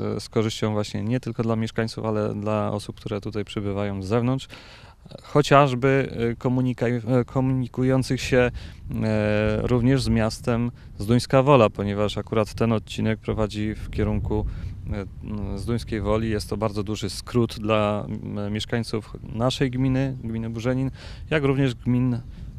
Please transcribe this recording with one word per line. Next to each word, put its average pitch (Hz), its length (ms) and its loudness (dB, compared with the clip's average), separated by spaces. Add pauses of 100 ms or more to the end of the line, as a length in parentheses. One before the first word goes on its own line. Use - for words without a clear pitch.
(160)
e, 107 40 -6
z - 80 -12
korzyścią 110 440 0
właśnie 104 300 -2
nie 123 180 0
tylko 117 220 -4
dla 113 140 0
mieszkańców, 110 480 -4
ale 107 300 0
dla 104 380 0
osób, - 240 -6
które 107 240 -6
tutaj 104 240 -6
przybywają 101 580 -4
z 95 40 -8
zewnątrz, 120 420 0 (720)
chociażby, 135 880 4 (200)
e, 117 40 -6
komunika-, 127 500 0
e, 120 380 2
komunikujących 131 960 0
się, 123 300 4 (520)
e, 107 640 2
również 123 360 4
z 110 60 -2
miastem 113 640 2 (280)
Zduńska 120 440 4
Wola, 127 280 8
ponieważ 101 480 -2
akurat 107 360 0
ten 113 180 2
odcinek 110 480 -2
prowadzi 107 540 -2
w - 160 -10
kierunku, 107 560 0 (460)
e, 104 80 -4 (240)
m, 101 340 -6
Zduńskiej 113 420 -4
Woli. 110 300 2
Jest 104 200 -4
to 107 60 -4
bardzo 104 260 -2
duży 98 280 -4
skrót - 480 0
dla, 104 500 2
m, 104 440 -6
mieszkańców 110 720 -4
naszej 127 480 0
gminy, 131 540 0
gminy 113 260 -4
Burzenin, 127 400 -2 (400)
jak 156 140 0
również 135 300 2
gmin 123 460 0 (380)